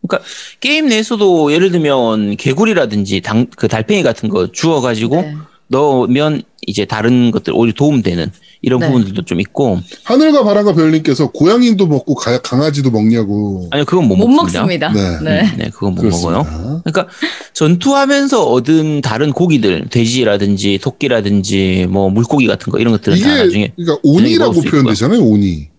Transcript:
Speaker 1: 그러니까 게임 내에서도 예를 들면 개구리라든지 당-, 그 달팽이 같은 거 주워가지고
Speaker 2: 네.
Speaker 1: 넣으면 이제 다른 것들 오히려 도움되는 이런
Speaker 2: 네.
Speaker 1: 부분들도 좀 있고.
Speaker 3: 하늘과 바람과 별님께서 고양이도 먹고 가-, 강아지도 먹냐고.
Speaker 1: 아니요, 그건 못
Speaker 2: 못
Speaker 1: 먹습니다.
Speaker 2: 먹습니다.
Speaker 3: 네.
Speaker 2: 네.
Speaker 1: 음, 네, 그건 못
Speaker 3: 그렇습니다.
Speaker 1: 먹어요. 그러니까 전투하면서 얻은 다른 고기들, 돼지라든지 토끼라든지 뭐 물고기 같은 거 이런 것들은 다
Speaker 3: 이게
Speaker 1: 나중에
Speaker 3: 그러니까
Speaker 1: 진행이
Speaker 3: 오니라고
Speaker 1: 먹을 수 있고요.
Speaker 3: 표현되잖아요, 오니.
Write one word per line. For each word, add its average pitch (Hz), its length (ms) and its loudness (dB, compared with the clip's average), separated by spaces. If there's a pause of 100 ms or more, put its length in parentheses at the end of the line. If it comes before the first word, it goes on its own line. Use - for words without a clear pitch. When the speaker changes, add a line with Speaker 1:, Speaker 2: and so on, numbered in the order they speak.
Speaker 1:
그러니까 - 200 -4 (340)
게임 302 280 0
내에서도 202 640 2
예를 175 200 2
들면 117 640 0
개구리라든지 127 840 -2
당-, 110 260 0 (100)
그 110 120 -2
달팽이 135 340 -2
같은 113 280 -2
거 92 200 -2
주워가지고 123 720 -2
Speaker 2:
네. 151 120 -8 (360)
Speaker 1:
넣으면 135 720 0 (240)
이제 101 200 -4
다른 120 440 0
것들 107 240 -4
오히려 117 200 0
도움되는 98 560 0 (320)
이런 123 180 0
Speaker 2:
네. 170 60 -2
Speaker 1:
부분들도 107 380 0
좀 87 160 -4
있고. 110 380 -2 (260)
Speaker 3:
하늘과 285 400 2
바람과 208 300 2
별님께서 156 560 2
고양이도 208 560 2
먹고 147 280 0
가-, 120 260 -2
강아지도 139 500 0
먹냐고. 104 800 0
Speaker 1:
아니요, 143 140 -2
그건 175 240 0
못 - 80 2
Speaker 2:
못 214 120 4
Speaker 1:
먹습니다. 175 600 0
Speaker 2:
먹습니다. 90 340 -2
Speaker 3:
네. 156 200 0
Speaker 2:
네. - 0 -
Speaker 1:
음, - 160 -2
네, - 120 -6
그건 98 240 -4
못 87 80 -6
Speaker 3:
그렇습니다. 87 400 0
Speaker 1:
먹어요. 98 420 -6
그러니까 170 220 -2 (460)
전투하면서 269 920 2
얻은 147 560 0
다른 131 300 -2
고기들, 131 580 0
돼지라든지 104 880 0
토끼라든지 98 1120 0
뭐 98 180 0
물고기 117 380 2
같은 101 260 -2
거 - 60 -2
이런 117 140 2
것들은 135 280 0
다 233 140 0
Speaker 3:
이게 262 100 0
Speaker 1:
나중에 190 320 0
Speaker 3:
그러니까 165 260 -4
Speaker 1:
진행이 143 140 4 (100)
Speaker 3:
오니라고 269 260 2
Speaker 1:
먹을 170 100 2
수 127 60 -2
있고요. 147 140 2
Speaker 3:
표현되잖아요, 127 400 2
오니. 98 460 0 (100)